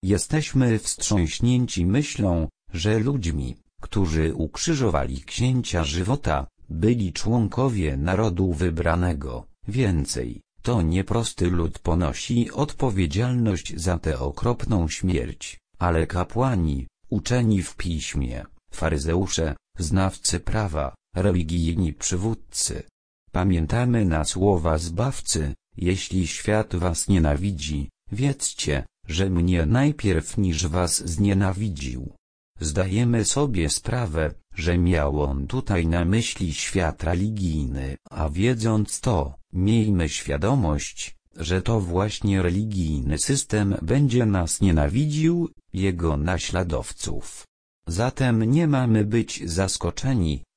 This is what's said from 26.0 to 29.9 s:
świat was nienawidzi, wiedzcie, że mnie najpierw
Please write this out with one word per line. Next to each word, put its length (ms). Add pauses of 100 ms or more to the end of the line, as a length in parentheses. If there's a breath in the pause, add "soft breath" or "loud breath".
świat 480
was 320
nienawidzi, 840 (220)
wiedzcie, 760 (220)
że 220
mnie 360
najpierw 720